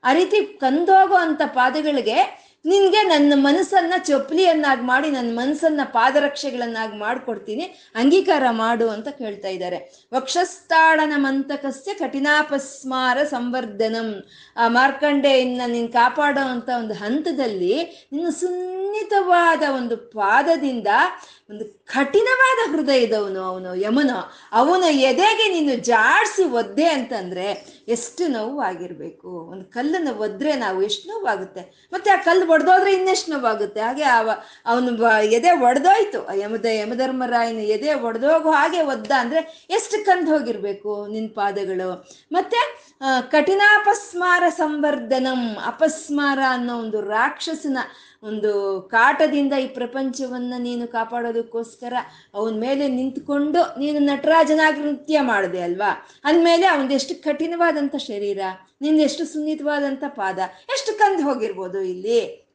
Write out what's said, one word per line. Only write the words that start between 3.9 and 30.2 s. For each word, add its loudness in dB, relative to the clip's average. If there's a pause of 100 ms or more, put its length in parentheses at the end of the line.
ಚೊಪ್ಲಿಯನ್ನಾಗಿ 2
ಮಾಡಿ, 0
ನನ್ನ -4
ಮನಸ್ಸನ್ನ 0
ಪಾದರಕ್ಷೆಗಳನ್ನಾಗಿ -2
ಮಾಡ್ಕೊಡ್ತೀನಿ, -6 (320)
ಅಂಗೀಕಾರ 4
ಮಾಡು 0
ಅಂತ -8
ಕೇಳ್ತಾ -10
ಇದ್ದಾರೆ. -10
"ವಕ್ಷಸ್ಥಾಡನ 2
ಮಂತಕಸ್ಯ -4
ಕಠಿಣಾಪಸ್ಮಾರ -2
ಸಂವರ್ಧನಂ", -4 (340)
ಆ 4
ಮಾರ್ಕಂಡೇಯನ್ನ 2
ನೀನ್ -4
ಕಾಪಾಡೋ 2
ಅಂತ -6 (100)
ಒಂದು -6
ಹಂತದಲ್ಲಿ -4
ನಿನ್ನ -4
ಸುನ್ನಿತವಾದ 0 (120)
ಒಂದು -4
ಪಾದದಿಂದ 0 (600)
ಒಂದು -12
ಕಠಿಣವಾದ 2
ಹೃದಯದವನು 0
ಅವನು -8
ಯಮನು, -2 (180)
ಅವನ 4
ಎದೆಗೆ 2
ನೀನು 0
ಜಾಡ್ಸಿ 2
ಒದ್ದೆ 0
ಅಂತಂದ್ರೆ -4 (100)
ಎಷ್ಟು -4
ನೋವಾಗಿರ್ಬೇಕು. -6
ಒಂದು -14
ಕಲ್ಲನ್ನು -4
ಒದ್ರೆ -2